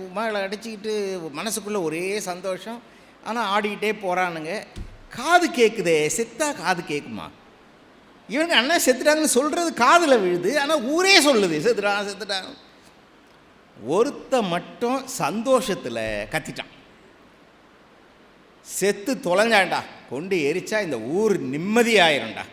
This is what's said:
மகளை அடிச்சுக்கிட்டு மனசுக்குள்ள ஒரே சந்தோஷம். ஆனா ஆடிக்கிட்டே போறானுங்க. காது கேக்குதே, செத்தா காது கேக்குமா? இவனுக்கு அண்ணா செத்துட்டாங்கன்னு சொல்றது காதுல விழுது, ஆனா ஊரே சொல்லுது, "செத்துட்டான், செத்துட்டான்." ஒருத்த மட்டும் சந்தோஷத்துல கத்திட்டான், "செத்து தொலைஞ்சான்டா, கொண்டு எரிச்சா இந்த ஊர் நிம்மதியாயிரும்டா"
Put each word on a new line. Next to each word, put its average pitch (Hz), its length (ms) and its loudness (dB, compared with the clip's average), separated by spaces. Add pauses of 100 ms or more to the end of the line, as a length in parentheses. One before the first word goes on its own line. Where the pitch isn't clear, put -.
(120)
மகளை 208 300 -2
அடிச்சுக்கிட்டு 208 760 -6 (160)
மனசுக்குள்ள 202 460 -4
ஒரே 175 380 -2
சந்தோஷம். 185 640 -8 (420)
ஆனா 208 360 -2
ஆடிக்கிட்டே 208 340 -2 (100)
போறானுங்க. 180 600 -2 (460)
காது 330 400 4
கேக்குதே, 175 680 2
செத்தா 233 380 -4
காது 180 320 -2
கேக்குமா? 113 420 -8 (1000)
இவனுக்கு 311 260 0
அண்ணா 269 220 4
செத்துட்டாங்கன்னு 302 460 2
சொல்றது 302 640 0
காதுல 294 360 6
விழுது, 180 380 0
ஆனா 294 180 2
ஊரே 302 560 6
சொல்லுது, 185 260 2
"செத்துட்டான், 202 460 0
செத்துட்டான்." 196 480 -8 (1400)
ஒருத்த 226 580 0
மட்டும் 240 580 -4 (140)
சந்தோஷத்துல 143 1120 -2
கத்திட்டான், - 380 -8 (1900)
"செத்து 202 540 -2
தொலைஞ்சான்டா, 185 640 2 (300)
கொண்டு 185 280 -4
எரிச்சா 175 440 -2
இந்த 147 180 -4
ஊர் 165 440 0
நிம்மதியாயிரும்டா" 160 960 2 (120)